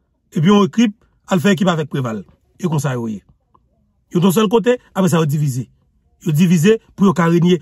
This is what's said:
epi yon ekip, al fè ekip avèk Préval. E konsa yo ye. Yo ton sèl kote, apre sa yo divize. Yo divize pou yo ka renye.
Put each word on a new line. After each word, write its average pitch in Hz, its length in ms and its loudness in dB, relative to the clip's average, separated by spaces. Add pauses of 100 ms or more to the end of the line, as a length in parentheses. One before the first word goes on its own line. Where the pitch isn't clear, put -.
(340)
epi 156 140 0
yon 202 200 4
ekip, 220 280 0 (340)
al 180 140 0
fè 202 100 2
ekip 185 160 0
avèk 156 220 -4
Préval. 117 320 -6 (360)
E 170 120 -4
konsa 143 240 -4
yo 117 160 -6
ye. 101 80 -10 (920)
Yo 170 140 -2
ton 190 100 2
sèl 220 180 0
kote, 240 280 0 (160)
apre 185 160 0
sa 165 100 0
yo 165 80 0
divize. 135 380 -4 (580)
Yo 165 100 -2
divize 180 440 2 (160)
pou 196 120 2
yo 180 80 2
ka 170 140 0
renye. 175 320 2